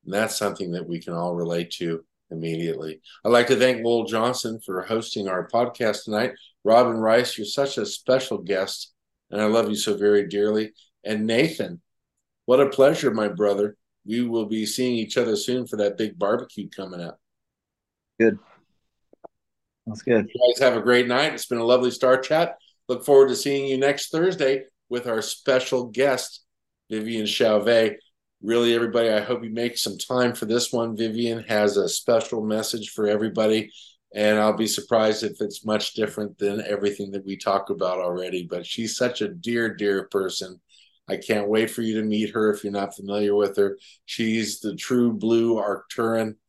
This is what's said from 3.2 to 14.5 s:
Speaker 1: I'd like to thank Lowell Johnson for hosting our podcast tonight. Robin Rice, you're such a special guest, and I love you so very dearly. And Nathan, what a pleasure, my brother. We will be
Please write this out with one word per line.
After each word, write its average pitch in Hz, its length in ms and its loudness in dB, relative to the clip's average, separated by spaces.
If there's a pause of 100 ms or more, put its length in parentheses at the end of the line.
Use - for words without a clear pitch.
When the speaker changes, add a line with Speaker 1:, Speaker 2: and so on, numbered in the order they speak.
Speaker 1:
I'd 107 60 0
like 120 180 6
to 131 80 4
thank 123 280 2
Lowell 117 200 0
Johnson 113 600 -2
for 92 180 -6
hosting 110 460 -4
our 90 200 -4
podcast 117 560 -2
tonight. 113 280 -2 (320)
Robin 117 320 6
Rice, 113 420 2
you're 107 60 -6
such 139 340 -4
a 104 80 -2
special 127 520 -2
guest, 92 540 -4 (380)
and 104 100 -4
I 107 40 2
love 107 240 4
you 104 80 -2
so 101 200 -2
very 101 300 4
dearly. 107 460 0 (320)
And 107 200 -2
Nathan, 113 560 0 (640)
what 127 140 6
a 139 80 6
pleasure, 135 440 4
my 107 160 -2
brother. 101 480 0 (280)
We 113 180 -2
will 117 240 -2
be 110 200 -4